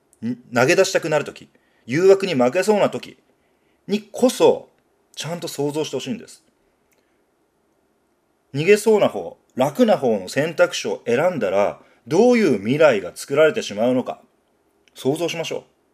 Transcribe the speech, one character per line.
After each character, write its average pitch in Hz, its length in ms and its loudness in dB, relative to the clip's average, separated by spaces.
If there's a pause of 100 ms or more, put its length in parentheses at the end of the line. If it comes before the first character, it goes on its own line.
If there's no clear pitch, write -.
(240)
ん-、 123 120 -6 (180)
投 123 120 4
げ 175 100 2
出 190 80 4
し 185 80 -4
た 180 80 0
く 165 80 -8
な 151 100 0
る 127 60 -4
時、 - 240 -18 (380)
誘 156 200 0
惑 196 200 6
に 175 80 -4
負 123 160 2
け 185 120 -2
そ 208 140 2
う - 20 0
な 143 120 2
時 - 280 -14 (680)
に 208 160 -4
こ - 280 0
そ、 - 400 2 (460)
ち - 100 -12
ゃ 165 80 -8
ん 175 60 -10
と 170 80 -10
想 147 240 -6
像 151 120 -4
し 143 60 -10
て 143 60 -8
ほ 127 40 -4
し 131 100 -10
い 117 40 -4
ん 90 40 -10
で - 100 -18
す。 - 160 -20 (2000)
逃 143 120 -4
げ 202 120 6
そ 214 200 2
う 196 40 4
な 131 80 4
方、 92 300 -8 (180)
楽 143 300 2
な 196 100 4
方 120 220 0
の 92 100 -10
選 156 260 -4
択 175 220 0
肢 - 120 -6
を - 180 -6
選 147 260 0
ん 156 60 -6
だ 101 120 -2
ら、 95 300 0 (260)
ど 202 260 4
う 240 60 2
い 160 180 2
う - 20 -6
未 113 200 -4
来 135 220 4
が 87 140 -12
作 - 200 -10
ら 156 120 4
れ 147 60 2
て 110 100 -6
し 104 120 -10
ま 113 140 -2
う 127 60 0
の 127 100 -2
か、 - 160 -10 (760)
想 139 220 -4
像 165 120 -4
し 165 80 -8
ま 160 80 -8
し - 80 -10
ょ - 120 -12 (300)